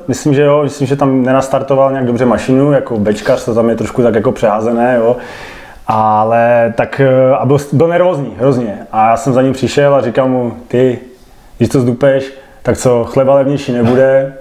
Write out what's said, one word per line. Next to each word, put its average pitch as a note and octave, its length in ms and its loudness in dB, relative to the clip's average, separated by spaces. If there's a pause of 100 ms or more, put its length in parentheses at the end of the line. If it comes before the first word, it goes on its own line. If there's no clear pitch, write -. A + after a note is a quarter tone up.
myslím, C#3+ 260 -2
že C#3 80 2
jo, D3 220 2
myslím, C3+ 240 -4
že C#3 80 -2
tam C3+ 280 0
nenastartoval C3+ 680 0
nějak C3+ 140 -4
dobře A#2+ 200 0
mašinu, C3 460 2
jako A#2+ 280 0
bečkař, G#2+ 460 -2
to A#2 100 -4
tam A2+ 140 2
je A2+ 60 0
trošku A2+ 280 -2
tak A2+ 120 2
jako A2+ 160 0
přeházené, A#2 640 0
jo. A#2 220 0 (720)
Ale A2+ 920 2
tak, B2 220 -2
eh, C3 360 4
a C3+ 100 -2
byl, C#3 120 2 (140)
byl D#3 160 2
nervózní, E3+ 500 0
hrozně. A#2 400 -2 (140)
A A2 180 2
já A2+ 80 2
jsem C3 160 -2
za B2+ 80 2
ním C3 120 0
přišel C#3+ 420 0
a C3 60 2
říkám C3 300 0
mu: A#2+ 220 -2 (140)
„Ty, B2 320 0 (580)
když A2+ 120 0
to C#3 120 2
zdupeš, C3+ 520 0 (300)
tak A#2+ 140 -2
co, A#2+ 260 0
chleba C3+ 320 2
levnější C#3 360 0
nebude C3 680 2